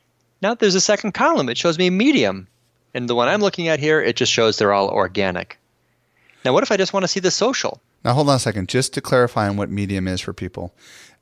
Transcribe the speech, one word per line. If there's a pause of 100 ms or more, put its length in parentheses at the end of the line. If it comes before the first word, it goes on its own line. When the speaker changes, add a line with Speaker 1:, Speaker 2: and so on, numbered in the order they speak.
(420)
Speaker 1:
Now
there's
a
second
column,
it
shows
me
medium. (480)
And
the
one
I'm
looking
at
here,
it
just
shows
they're
all
organic. (840)
Now,
what
if
I
just
wanna
see
the
social? (240)
Speaker 2:
Now,
hold
on
a
second.
Just
to
clarify
on
what
medium
is
for
people. (500)